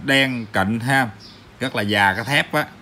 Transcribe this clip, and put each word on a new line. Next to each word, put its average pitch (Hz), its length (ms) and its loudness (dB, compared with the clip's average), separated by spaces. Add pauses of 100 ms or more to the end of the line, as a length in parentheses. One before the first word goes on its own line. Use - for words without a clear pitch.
đen 131 500 0
kịnh 104 260 0
ha. 131 280 0 (520)
Rất 127 160 -4
là 117 60 -2
già 101 320 4
cái 113 120 -4
thép 143 280 -2
á. 151 120 0 (160)